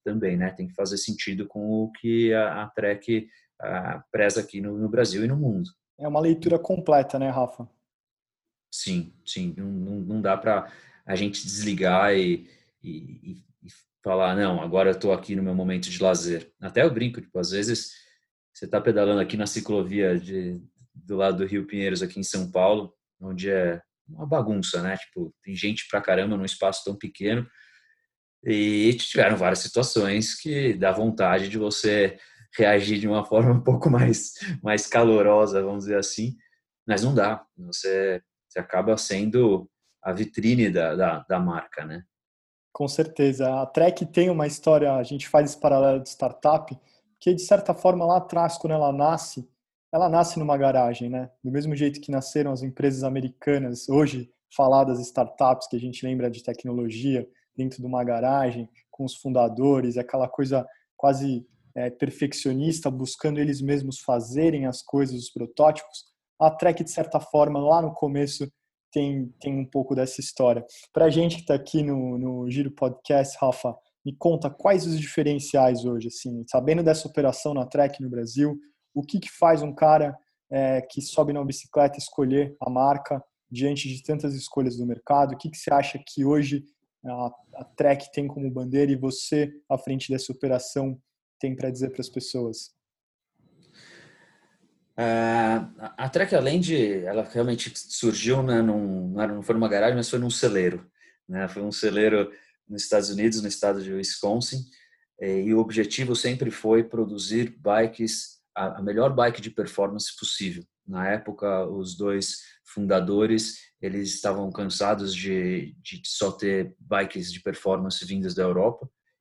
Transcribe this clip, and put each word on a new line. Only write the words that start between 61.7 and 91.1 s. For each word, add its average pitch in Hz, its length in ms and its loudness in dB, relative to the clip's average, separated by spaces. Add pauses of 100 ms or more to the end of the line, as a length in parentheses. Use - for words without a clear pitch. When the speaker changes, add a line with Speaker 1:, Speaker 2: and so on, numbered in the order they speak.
Speaker 2:
é, 123 160 -4
perfeccionista, 139 1000 -2
buscando 131 480 -4
eles 143 220 -2
mesmos 139 380 -2
fazerem 135 680 0
as 127 160 -8
coisas, 135 320 0
os 120 160 -10
protótipos. - 720 2 (360)
A 156 120 6
Trek, 165 320 2
de - 80 -12
certa 156 280 -2
forma, 147 400 2
lá 156 220 4
no 156 140 -2
começo, 143 520 -2 (440)
tem, 139 480 -2
tem 139 180 -4
um 131 80 -4
pouco 135 300 -2
dessa 131 260 -2
história. 120 420 0 (300)
Pra 160 160 6
gente 165 280 2
que - 80 -16
tá 147 100 2
aqui 143 260 -2
no, 131 380 -2
no 123 320 -4
Giro 139 180 -4
Podcast, 135 720 -2
Rafa, 127 320 0 (320)
me 143 100 -8
conta 160 360 0
quais 185 340 2
os 160 140 -2
diferenciais 143 840 2
hoje, 117 260 -4
assim, 120 380 -10
sabendo 156 360 2
dessa 156 240 2
operação 143 480 0
na 127 100 -4
Trek 143 380 0
no 127 60 -6
Brasil, 123 500 -2 (340)
o 143 100 -4
que 185 160 -2
que - 100 -10
faz 165 320 4
um 147 120 -6
cara, 151 420 4 (360)
é, 131 300 2
que 139 200 -10
sobe 147 320 0
numa 143 120 -4
bicicleta 143 520 0
escolher 143 640 -2
a 127 80 -4
marca 135 520 0 (300)
diante 143 360 -4
de 131 140 -10
tantas 151 320 -4
escolhas 127 440 -4
do 120 100 -4
mercado? 139 460 0
O 131 40 -10
que 160 120 -10
que 156 80 -14
você - 140 -4
acha 139 320 0
que - 200 -4
hoje 143 400 0 (420)
a, 123 260 -6 (260)
a 127 60 -14
Trek 143 480 0
tem 143 160 -4
como 139 220 -6
bandeira 131 420 2
e 135 40 2
você, 143 580 -2 (160)
à 135 80 0
frente 135 340 -6
dessa 131 200 -6
operação, 131 680 -4 (400)